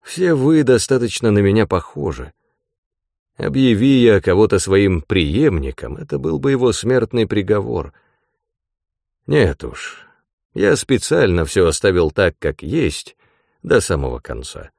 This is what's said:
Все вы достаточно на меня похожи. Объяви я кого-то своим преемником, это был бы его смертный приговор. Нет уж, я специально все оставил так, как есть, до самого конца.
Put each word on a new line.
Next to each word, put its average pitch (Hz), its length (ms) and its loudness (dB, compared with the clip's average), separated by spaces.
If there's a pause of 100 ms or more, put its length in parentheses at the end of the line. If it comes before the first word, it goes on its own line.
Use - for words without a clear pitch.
Все 175 320 -2
вы 147 300 2
достаточно 120 680 2
на 104 80 4
меня 101 280 2
похожи. 73 640 -6 (1000)
Объяви 127 680 2
я 110 180 6
кого-то 98 380 2
своим 95 440 2
преемником, 80 960 -2
это 143 200 -10
был 76 220 -4
бы 139 120 0
его 123 200 2
смертный 117 560 -2
приговор. 104 680 -2 (1300)
Нет 104 360 0
уж, - 440 -16 (460)
я 101 220 2
специально 110 720 0
все 87 220 0
оставил 87 420 0
так, 90 300 0
как 73 240 -6
есть, 95 520 -6 (460)
до 107 180 2
самого 65 400 -4
конца. - 600 -14